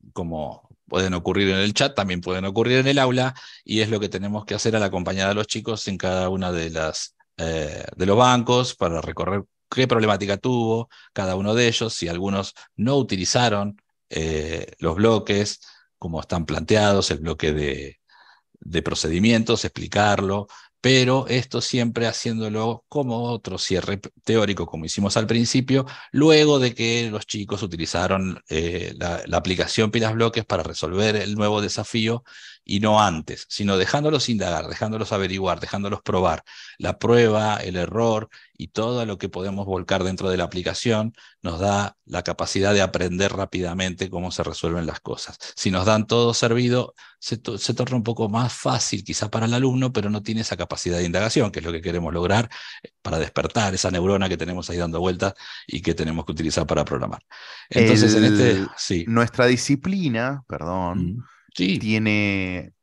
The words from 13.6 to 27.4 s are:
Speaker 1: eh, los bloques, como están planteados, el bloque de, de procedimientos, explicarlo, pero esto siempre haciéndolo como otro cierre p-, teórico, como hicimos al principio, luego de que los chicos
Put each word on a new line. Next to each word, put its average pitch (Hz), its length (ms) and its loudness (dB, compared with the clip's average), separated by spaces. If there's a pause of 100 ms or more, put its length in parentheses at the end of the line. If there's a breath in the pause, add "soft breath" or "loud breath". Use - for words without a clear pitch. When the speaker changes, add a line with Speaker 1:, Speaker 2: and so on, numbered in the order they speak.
Speaker 1:
eh, 80 680 -4
los 82 160 0
bloques, 104 680 2 (380 loud breath)
como 80 220 -8
están 85 260 -4
planteados, 98 640 2
el - 80 -4
bloque 78 320 -2
de, 69 480 -4 (540 soft breath)
de 82 280 -6
procedimientos, 107 800 2
explicarlo, 101 840 0 (340 loud breath)
pero 131 460 4
esto 123 320 -2
siempre 117 480 0
haciéndolo 110 800 -4
como 120 360 -2
otro 107 340 -6
cierre 95 400 -2
p-, - 140 -12 (120)
teórico, 101 420 2
como 80 200 -8
hicimos 101 320 0
al 107 100 0
principio, 131 580 2 (280 loud breath)
luego 151 440 6
de 123 160 2
que 117 380 0
los 104 160 -6
chicos 101 360 -6